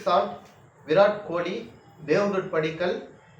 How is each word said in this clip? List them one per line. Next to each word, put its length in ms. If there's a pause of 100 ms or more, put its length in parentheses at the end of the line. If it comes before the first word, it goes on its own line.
சால்ட், 320 (500)
விராட் 320 (120)
கோலி, 260 (560)
தேவ்துட் 440
படிக்கல், 400 (440)